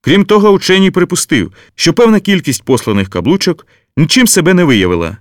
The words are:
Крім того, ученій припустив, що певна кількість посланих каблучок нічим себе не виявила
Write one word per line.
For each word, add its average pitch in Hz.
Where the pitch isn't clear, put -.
Крім 190
того, 208
ученій 190
припустив, 170
що -
певна 226
кількість 170
посланих 101
каблучок 156
нічим 185
себе 185
не 180
виявила 90